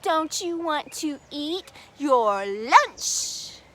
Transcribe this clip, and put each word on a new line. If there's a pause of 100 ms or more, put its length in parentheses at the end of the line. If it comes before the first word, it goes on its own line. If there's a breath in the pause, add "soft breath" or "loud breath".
Don't
you
want
to (120)
eat (260 loud breath)
your
lunch? (160)